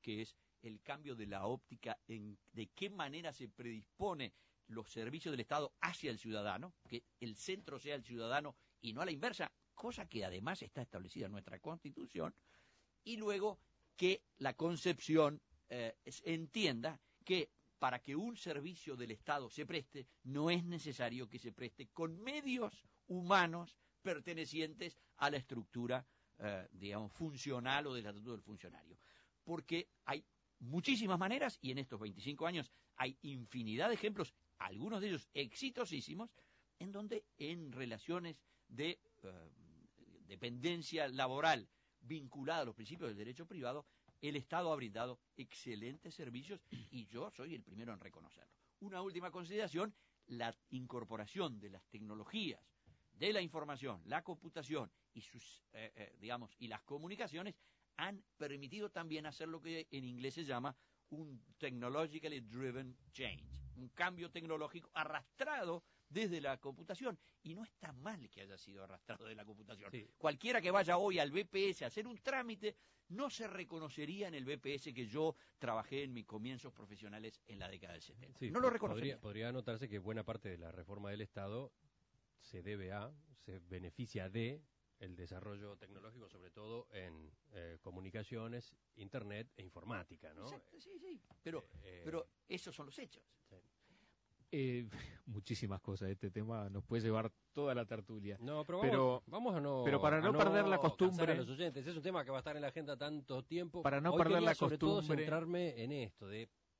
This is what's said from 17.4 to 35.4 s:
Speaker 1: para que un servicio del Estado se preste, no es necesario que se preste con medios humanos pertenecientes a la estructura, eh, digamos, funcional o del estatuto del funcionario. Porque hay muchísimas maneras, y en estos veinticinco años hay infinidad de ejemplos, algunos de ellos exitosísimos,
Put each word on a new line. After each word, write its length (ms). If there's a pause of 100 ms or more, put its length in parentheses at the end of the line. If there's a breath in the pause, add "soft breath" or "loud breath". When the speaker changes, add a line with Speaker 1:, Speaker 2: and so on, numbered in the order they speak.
Speaker 1:
para 200
que 160
un 200
servicio 600
del 160
Estado 380
se 160
preste, 420 (160)
no 260
es 140
necesario 640
que 100
se 120
preste 420
con 300
medios 640 (200)
humanos 720 (240)
pertenecientes 960 (200)
a 120
la 80
estructura, 680 (340)
eh, 320
digamos, 420
funcional 760
o 60
del 120
estatuto 260
del 100
funcionario. 560 (460)
Porque 460 (160)
hay 200 (340)
muchísimas 600
maneras, 420
y 100
en 60
estos 220
veinticinco 480
años 240 (240)
hay 260
infinidad 680
de 60
ejemplos, 380 (240)
algunos 420
de 100
ellos 260
exitosísimos, 960 (480)